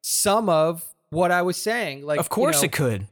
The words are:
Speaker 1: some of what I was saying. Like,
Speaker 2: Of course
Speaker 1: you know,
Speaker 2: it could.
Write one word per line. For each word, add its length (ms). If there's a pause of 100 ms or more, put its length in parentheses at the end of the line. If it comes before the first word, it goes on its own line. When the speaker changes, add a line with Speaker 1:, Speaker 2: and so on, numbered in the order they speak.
Speaker 1:
some 460
of 360 (260)
what 220
I 100
was 140
saying. 480
Like, 160
Speaker 2:
Of 80
course 280
Speaker 1:
you 60
know, 40
Speaker 2:
it 60
could. 400